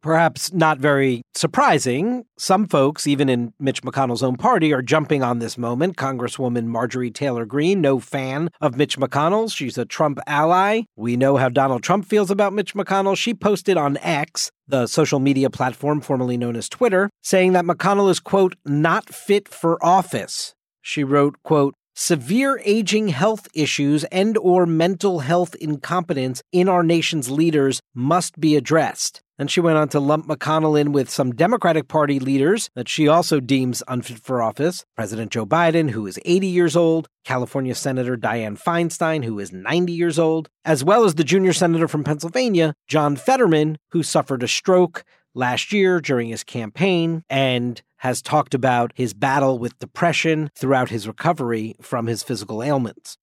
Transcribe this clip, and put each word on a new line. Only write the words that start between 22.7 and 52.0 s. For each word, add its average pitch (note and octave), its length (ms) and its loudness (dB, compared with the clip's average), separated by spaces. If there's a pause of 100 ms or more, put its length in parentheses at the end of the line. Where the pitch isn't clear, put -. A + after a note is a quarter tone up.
health G3+ 440 -2
issues D3 500 0
and G3+ 320 0
or F3+ 300 4
mental E3+ 540 0
health E3+ 400 0
incompetence D3+ 880 -4
in F3+ 180 2
our F3+ 140 4
nation's D#3+ 480 0
leaders D3 500 2 (140)
must D3+ 460 0
be D3+ 160 4
addressed." C#3+ 640 -2 (180)
And C#3+ 120 -4
she F3+ 100 0
went D#3+ 180 4
on D3+ 100 2
to D3+ 100 0
lump C#3+ 300 0
McConnell D3+ 520 0
in D3 120 2
with C#3 180 0
some B2+ 240 -2
Democratic E3 540 0
Party D3 320 0
leaders C#3 560 0
that B2 120 -8
she D3+ 200 2
also D#3+ 320 4
deems B2+ 480 -2
unfit B2 300 -8
for B2+ 220 -4
office. C3+ 440 -2 (100)
President A2 380 -8
Joe A2 140 -4
Biden, D#3+ 440 2
who G#2+ 160 -6
is F#2 180 -10
eighty F#3+ 220 2
years F3 300 2
old, E3 320 2 (160)
California B2+ 500 -4
Senator B2+ 420 -4
Dianne A2 440 -4
Feinstein, E3 640 -2
who A2 160 -6
is F#2+ 100 -10
ninety D3 440 -2
years E3 220 0
old, D#3+ 320 0 (160)
as D3 200 0
well G#3+ 200 6
as E3 120 2
the D#3+ 80 2
junior F#3 280 2
senator E3 360 2
from D3+ 160 -4
Pennsylvania, E3 720 0 (120)
John D3 300 2
Fetterman, D#3 640 2 (120)
who E3 140 -2
suffered C#3 400 -2
a A2+ 40 -4
stroke F3+ 540 2 (320)
last B2 380 -2
year F#3+ 280 2
during B2 280 -2
his A2+ 160 -10
campaign E3 840 -2
and B2 540 -2 (140)
has B2 260 -4
talked - 320 -2
about A#2+ 400 0
his A#2+ 200 -4
battle C3+ 440 0
with A#2 220 -8
depression D#3 760 -2
throughout C3 340 0
his G#2+ 180 -6
recovery A#2 720 -4
from A#2 260 -6